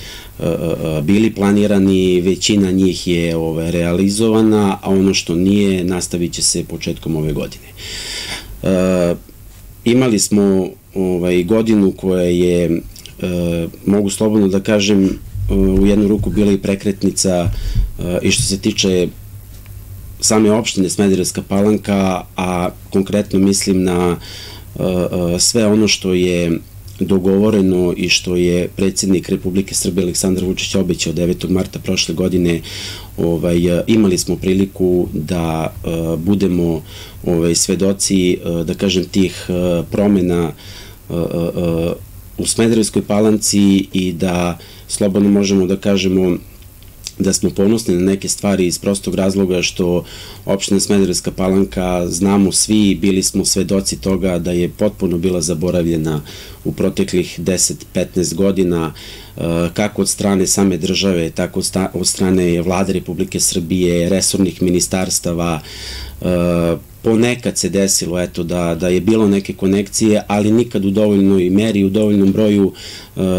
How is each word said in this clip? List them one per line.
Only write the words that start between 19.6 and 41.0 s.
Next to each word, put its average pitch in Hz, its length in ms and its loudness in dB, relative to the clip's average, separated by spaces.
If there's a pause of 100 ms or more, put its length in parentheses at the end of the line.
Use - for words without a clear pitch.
same 110 320 2
opštine 107 380 0
Smederevska 95 520 0
Palanka, 98 800 0 (160)
a 92 320 -2 (200)
konkretno 98 500 0
mislim 98 440 2
na, 90 340 2 (580)
e, 147 80 -4 (520)
e, 90 40 -2
sve 113 280 0
ono 107 200 4
što 95 260 -2
je 87 460 2 (400)
dogovoreno 95 1000 2
i 92 120 -2
što 90 260 -2
je 90 320 2
predsjednik 95 640 0
Republike 95 460 -2
Srbije 92 280 0
Aleksandar 92 400 0
Vučić 92 320 -2
obećao 87 380 -2
devetog 87 380 -2
marta 92 280 -2
prošle 92 360 -4
godine. 85 460 0 (560)
Ovaj, 85 520 2
e, 85 180 0
imali 107 300 4
smo 87 180 -2
priliku 92 800 0
da, 80 640 -4
e, - 120 -8 (280)
budemo, 85 640 0 (440)
ovaj, 85 300 2
svedoci, 95 800 0
e, - 40 0 (260)
da 87 100 -4
kažem, 92 320 0
tih, 90 420 -2
e, 90 60 -4 (380)
promena, 87 600 2 (580)